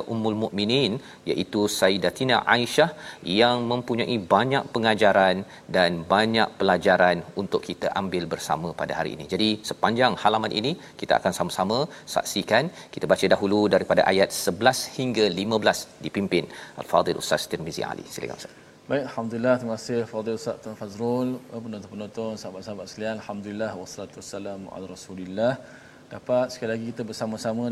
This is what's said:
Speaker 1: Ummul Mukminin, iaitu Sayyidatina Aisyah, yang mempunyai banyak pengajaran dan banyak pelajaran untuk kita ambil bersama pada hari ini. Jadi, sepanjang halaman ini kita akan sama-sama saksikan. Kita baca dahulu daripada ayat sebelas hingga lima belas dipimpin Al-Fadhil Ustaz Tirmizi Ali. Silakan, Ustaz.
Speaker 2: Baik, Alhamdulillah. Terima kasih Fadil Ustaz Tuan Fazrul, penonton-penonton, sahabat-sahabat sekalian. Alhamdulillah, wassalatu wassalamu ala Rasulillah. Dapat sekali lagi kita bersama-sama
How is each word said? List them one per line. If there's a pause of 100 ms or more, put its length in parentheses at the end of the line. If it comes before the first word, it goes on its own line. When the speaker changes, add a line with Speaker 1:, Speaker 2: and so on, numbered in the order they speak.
(140)
Speaker 1:
Ummul
Mukminin, (380)
iaitu (180)
Sayyidatina (160)
Aisyah, (520)
yang (140)
mempunyai (160)
banyak (120)
pengajaran (420)
dan (220)
banyak (120)
pelajaran (260)
untuk
kita (140)
ambil (100)
bersama (120)
pada
hari
ini.
Jadi, (220)
sepanjang (100)
halaman (100)
ini (300)
kita
akan
sama-sama (380)
saksikan. (320)
Kita
baca (100)
dahulu (160)
daripada (120)
ayat (160)
sebelas (180)
hingga (160)
lima
belas (280)
dipimpin (340)
Al-Fadhil
Ustaz (100)
Tirmizi
Ali.
Silakan,
Ustaz. (380)
Speaker 2:
Baik,
Alhamdulillah.
Terima
kasih (120)
Fadil
Ustaz
Tuan
Fazrul, (360)
penonton-penonton, (100)
sahabat-sahabat
sekalian.
Alhamdulillah, (100)
wassalatu
wassalamu (100)
ala
Rasulillah. (640)
Dapat
sekali
lagi
kita
bersama-sama